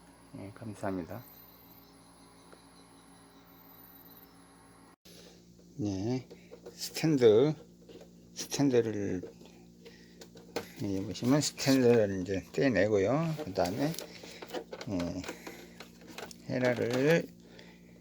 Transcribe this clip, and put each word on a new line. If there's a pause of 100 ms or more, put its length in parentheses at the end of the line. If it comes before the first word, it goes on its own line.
(380)
예,
감사합니다. (4000)
네, (460)
스탠드, (800)
스탠드를, (1600)
여기
보시면
스탠드를
이제
떼내고요.
그
다음에, (960)
예, (1300)
헤라를, (720)